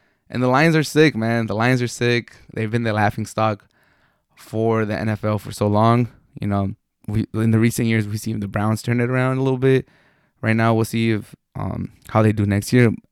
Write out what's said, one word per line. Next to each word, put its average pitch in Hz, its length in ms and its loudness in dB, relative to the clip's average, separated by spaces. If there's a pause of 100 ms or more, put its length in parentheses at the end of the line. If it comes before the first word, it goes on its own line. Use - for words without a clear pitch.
(300)
And 120 120 -6
the 127 60 2
Lions 151 260 4
are 156 80 2
sick, 151 320 4
man. 113 320 -2
The 110 80 -6
Lions 120 280 0
are 120 60 -2
sick. 120 480 -4 (180)
They've 107 160 -6
been 117 140 -2
the 113 80 -2
laughing 104 340 0
stock 110 420 -4 (640)
for 110 500 -2
the 104 140 -4
N 104 100 -4
F 107 160 -4
L 107 140 -2
for 101 140 -12
so 107 140 -2
long. 113 420 2 (320)
You 104 60 -4
know, 101 280 -2 (320)
we, 107 280 -2
in 110 160 0
the 113 80 4
recent 117 300 0
years, 110 200 -2
we've 107 100 -6
seen 110 220 -8
the 101 80 -6
Browns 107 340 -2
turn 120 180 -2
it 120 100 -2
around 131 280 -2
a 131 40 -2
little 131 160 0
bit. 131 280 2 (540)
Right 110 160 0
now, 113 180 2
we'll 113 100 0
see 113 260 -2
if, 104 240 -4 (200)
um, 95 380 -8 (160)
how 110 140 2
they 110 100 4
do 107 120 -2
next 101 280 0
year. 120 200 6 (200)